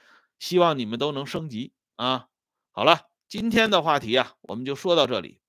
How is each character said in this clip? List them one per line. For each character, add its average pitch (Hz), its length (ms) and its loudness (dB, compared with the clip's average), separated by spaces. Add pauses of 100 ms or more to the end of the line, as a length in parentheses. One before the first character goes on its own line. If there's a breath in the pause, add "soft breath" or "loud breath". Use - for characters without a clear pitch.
(380 soft breath)
希 180 200 0
望 165 200 4
你 123 60 -4
们 113 140 -8
都 143 140 -2
能 139 120 -8
升 160 240 -8
级 120 240 -10 (240)
啊。 123 320 -4 (420)
好 - 140 -2
了， 160 240 4 (200)
今 208 220 -6
天 220 200 2
的 190 100 4
话 147 180 0
题 113 160 -4
啊， 127 280 0
我 - 120 -10
们 120 100 -10
就 139 100 -6
说 175 200 0
到 147 120 6
这 120 140 -2
里， - 280 -16